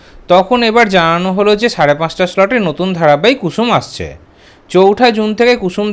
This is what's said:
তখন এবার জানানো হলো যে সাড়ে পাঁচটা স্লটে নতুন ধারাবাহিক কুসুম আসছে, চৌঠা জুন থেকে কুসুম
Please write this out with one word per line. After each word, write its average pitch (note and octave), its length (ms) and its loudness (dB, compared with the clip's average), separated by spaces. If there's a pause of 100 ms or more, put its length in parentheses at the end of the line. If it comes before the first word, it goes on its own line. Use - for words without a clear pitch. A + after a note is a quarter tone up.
(280)
তখন F#3+ 340 2
এবার A3+ 260 2
জানানো F3 440 0
হলো G3+ 240 2
যে A#3 120 -2
সাড়ে D3 260 2
পাঁচটা D#3+ 320 -4
স্লটে G3 320 0
নতুন F3+ 360 -2
ধারাবাহিক E3 460 2
কুসুম A3 320 -4
আসছে, G#2 340 -4 (640)
চৌঠা G3+ 400 4
জুন G#3+ 240 -2
থেকে A#3+ 220 2
কুসুম G#3 360 -4